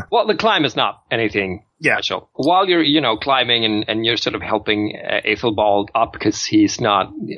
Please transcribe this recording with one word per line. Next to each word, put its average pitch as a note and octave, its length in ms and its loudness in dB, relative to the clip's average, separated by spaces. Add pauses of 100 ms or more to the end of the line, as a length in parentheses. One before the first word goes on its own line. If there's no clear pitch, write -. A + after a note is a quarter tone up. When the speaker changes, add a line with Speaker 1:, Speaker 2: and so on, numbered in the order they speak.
Speaker 1:
<laughs> - 100 -10
Well, A3 160 2
the G#3 80 2
climb G3 300 2
is C3 100 -4
not A#2 260 -2 (100)
anything G2+ 540 -2 (140)
Speaker 2:
Yeah. B2+ 160 0
Speaker 1:
special. F#2+ 400 -4
While F3+ 340 2
you're, E3+ 140 2
you D3 180 2
know, A2+ 160 0
climbing A#2+ 480 0
and, G#2+ 240 0
and A2 160 -2
you're A#2 120 0
sort - 180 -4
of G2 60 -6
helping, G#2 520 -2 (100)
uh, - 220 -2
Ethelbald G#2 680 0
up A2+ 240 0
'cause - 260 -2
he's G#2 340 2
not G2+ 320 2 (260)